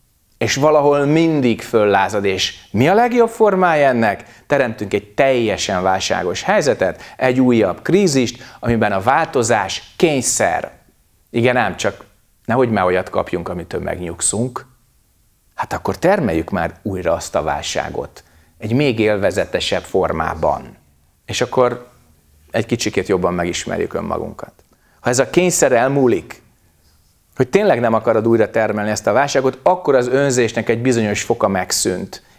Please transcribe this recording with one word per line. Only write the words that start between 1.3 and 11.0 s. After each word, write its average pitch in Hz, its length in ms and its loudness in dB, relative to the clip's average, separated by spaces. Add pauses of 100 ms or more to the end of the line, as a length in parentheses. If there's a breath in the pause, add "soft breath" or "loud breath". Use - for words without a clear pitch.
föllázad, 101 640 2
és 95 340 -2 (120)
mi 120 160 2
a 180 60 4
legjobb 233 360 2
formája 185 580 2
ennek? 113 600 -2
Teremtünk 113 460 0
egy 101 200 -4
teljesen 110 720 0
válságos 92 600 -2
helyzetet, 135 580 0 (160 loud breath)
egy 127 220 2
újabb 113 420 2
krízist, 151 640 0 (160 loud breath)
amiben 110 320 0
a 98 100 0
változás 117 960 0
kényszer. 127 760 0 (580)